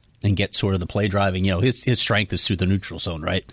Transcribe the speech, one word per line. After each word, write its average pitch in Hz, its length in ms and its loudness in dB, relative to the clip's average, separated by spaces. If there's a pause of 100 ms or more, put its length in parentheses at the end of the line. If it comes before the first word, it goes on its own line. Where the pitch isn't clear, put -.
(220)
and 101 140 2
get 98 180 -2
sort 98 200 0
of 92 60 0
the 87 60 -4
play 104 220 0
driving, 95 360 0
you 98 80 2
know, 87 80 0
his, 123 240 0
his 123 160 2
strength 104 320 0
is - 140 2
through 101 100 0
the 90 100 0
neutral 92 340 0
zone, 82 220 -6
right? 90 300 -2